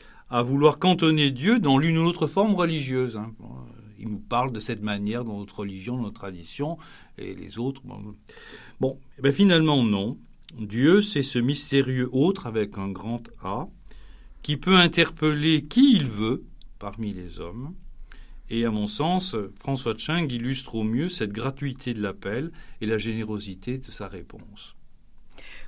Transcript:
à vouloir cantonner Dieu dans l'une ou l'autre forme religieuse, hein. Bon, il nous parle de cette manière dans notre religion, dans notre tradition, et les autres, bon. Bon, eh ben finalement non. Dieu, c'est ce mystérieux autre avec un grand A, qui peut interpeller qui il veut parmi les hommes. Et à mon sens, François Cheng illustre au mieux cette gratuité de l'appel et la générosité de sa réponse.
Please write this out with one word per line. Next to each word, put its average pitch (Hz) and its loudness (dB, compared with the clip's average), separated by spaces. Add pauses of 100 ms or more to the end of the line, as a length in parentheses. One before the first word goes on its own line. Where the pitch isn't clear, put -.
(300)
à 123 2
vouloir 139 4
cantonner 160 4
Dieu 165 4
dans 139 6
l'une 160 4
ou 165 4
l'autre 170 2
forme 202 4
religieuse, 131 0
hein. 110 -8
Bon, 107 -16 (480)
il 110 -8
nous 104 -6
parle 123 0
de 110 -6
cette 107 -6
manière 104 -2
dans 104 -8
notre 101 -12
religion, 98 -6
dans 123 -2
notre 101 -8
tradition, 98 -8 (400)
et 95 -10
les 90 -14
autres, 127 -6
bon. 101 -14 (680)
Bon, 131 0 (200)
eh 127 -16
ben 139 6
finalement 160 6
non. 104 0 (400)
Dieu, 123 6
c'est 147 0
ce 127 -2
mystérieux 131 2
autre 151 2
avec 107 -2
un 98 -2
grand 110 -6 (200)
A, 110 -4 (760)
qui 147 -4
peut 185 4
interpeller 160 4
qui 269 6
il 143 4
veut 110 -2 (340)
parmi 101 -6
les 90 -12
hommes. 117 -10 (800)
Et 117 0
à 113 0
mon 104 -2
sens, 175 -2 (240)
François 131 -4
Cheng 156 -2
illustre 120 -6
au 110 -2
mieux 120 0
cette 127 -4
gratuité 127 -6
de 104 -4
l'appel 101 -4 (300)
et 113 -4
la 107 0
générosité 107 -6
de - -14
sa 101 -12
réponse. - -16 (920)